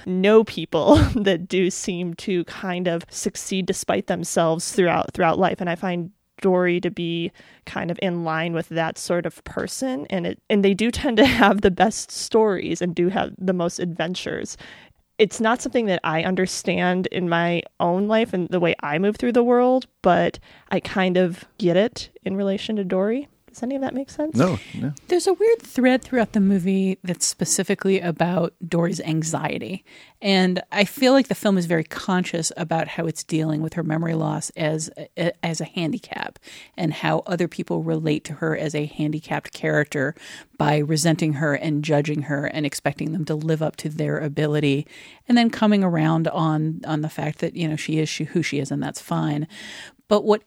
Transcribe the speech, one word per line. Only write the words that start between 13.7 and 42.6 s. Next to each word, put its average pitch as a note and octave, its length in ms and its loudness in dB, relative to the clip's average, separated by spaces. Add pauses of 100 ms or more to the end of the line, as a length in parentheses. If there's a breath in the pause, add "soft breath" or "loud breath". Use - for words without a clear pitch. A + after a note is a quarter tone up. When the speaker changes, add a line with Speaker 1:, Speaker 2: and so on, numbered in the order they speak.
Speaker 1:
adventures. - 760 -4 (600 loud breath)
It's G#3+ 220 2
not A3+ 220 2
something B3 240 0
that F#3 180 0
I D#3+ 180 0
understand F3+ 840 0
in F3+ 220 -2
my E3+ 340 0 (180)
own F#3 280 2
life A3 260 2
and F3+ 160 -2
the F3+ 100 0
way E3+ 200 2
I D3 180 -2
move G3+ 180 2
through B3 160 0
the A#3+ 120 4
world, B3 420 4 (160)
but - 360 4 (320 soft breath)
I F#3 100 0
kind F#3 360 0
of F#3 280 2 (140)
get F3 180 4
it - 340 0 (140)
in F#3+ 120 -4
relation G3 400 -2
to G3+ 80 -2
Dory. G3+ 440 0 (260)
Does - 80 -12
any C4 140 -4
of C4+ 60 -4
that C4 120 -4
make C4+ 160 -6
sense? D#4 240 -4
Speaker 2:
No, D3 240 2 (180)
no. D3 160 -4 (140)
Speaker 3:
There's F4+ 220 0
a F#4+ 40 2
weird A4+ 300 2
thread B3+ 400 2
throughout A#3+ 300 -2
the G#3+ 80 2
movie F#3+ 640 2
that's F3+ 200 -4
specifically F#3+ 760 0
about E3+ 520 0 (140)
Dory's E3+ 340 0
anxiety. D#3 840 -4 (360 loud breath)
And F#3 400 2 (120)
I G#3 120 2
feel B3+ 280 2
like C4+ 160 4
the G3 80 -2
film G3 200 2
is E3+ 100 0
very E3 180 0
conscious F3 720 -2
about D#3+ 320 -2
how E3 180 -4
it's - 160 -6
dealing D#3 400 -2
with D#3 120 -4
her E3 100 -4
memory E3 300 -2
loss D#3 420 -2
as D#3 340 -4 (260)
a, E3+ 160 -2 (120)
as E3 160 -4
a D#3 60 -6
handicap - 760 -6 (360 loud breath)
and D#3+ 160 -2
how D#3 340 0
other F3 200 -2
people E3 380 -6
relate D#3+ 400 -2
to - 100 -12
her D#3 220 -2
as D3+ 180 -4
a D3+ 120 -2
handicapped D3+ 640 -4
character D3+ 640 -2 (420 loud breath)
by D3+ 200 4
resenting D#3 560 2
her C#3+ 200 0
and D3+ 300 -2
judging D3 380 0
her C#3+ 240 -4
and D3+ 200 -4